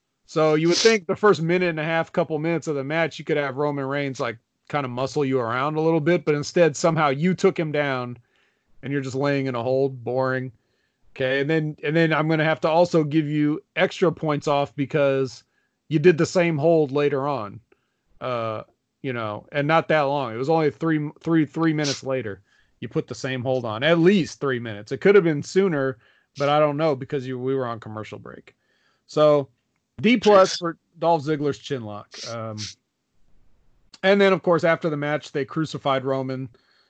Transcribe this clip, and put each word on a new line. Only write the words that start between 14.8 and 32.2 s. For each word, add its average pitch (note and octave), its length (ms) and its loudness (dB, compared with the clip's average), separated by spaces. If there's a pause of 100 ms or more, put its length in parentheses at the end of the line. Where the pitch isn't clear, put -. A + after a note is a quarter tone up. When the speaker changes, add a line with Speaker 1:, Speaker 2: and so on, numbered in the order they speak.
Speaker 1:
you D#3 100 0
did D#3 200 6
the E3 80 2
same E3+ 320 0
hold D#3 340 2
later C#3+ 340 0
on, A2 340 -6 (600)
uh, A2+ 440 -6 (360)
you C3 140 -6
know, G#2+ 380 -8
and C#3+ 140 -2
not D#3+ 220 2
that D#3 140 2
long. C#3 320 -2
It - 20 -8
was C3+ 140 -4
only D#3+ 200 2
three, D#3 400 -2 (100)
three, D#3+ 260 2
three E3 260 0
minutes D3 320 -4
later. A#2 380 -6 (380)
You B2 80 -10
put - 200 -6
the A#2+ 60 -10
same C3 280 -6
hold C3 220 -2
on, A2 180 -6
at E3+ 160 4
least F3 400 2
three C3 220 -2
minutes. G#2+ 320 -12
It C3+ 80 -6
could G3+ 140 6
have F#3+ 100 6
been D3+ 180 0
sooner, D3+ 560 0 (380)
but C#3+ 140 0
I D3+ 100 4
don't D3 160 2
know D#3 180 0
because C3 320 -8
you, C3 120 -8
we C3 160 -2
were C3 120 -2
on A#2 140 -8
commercial G#2+ 380 -12
break. - 360 -20 (520)
So D3 420 4 (520)
D A3+ 180 4
plus F#3+ 340 6
Speaker 2:
Jeez. - 60 -8
Speaker 1:
for E3 180 -8 (220)
Dolph D#3+ 260 0
Ziggler's D3 340 -2
chin C3 240 -8
lock. G#2 240 -12 (220)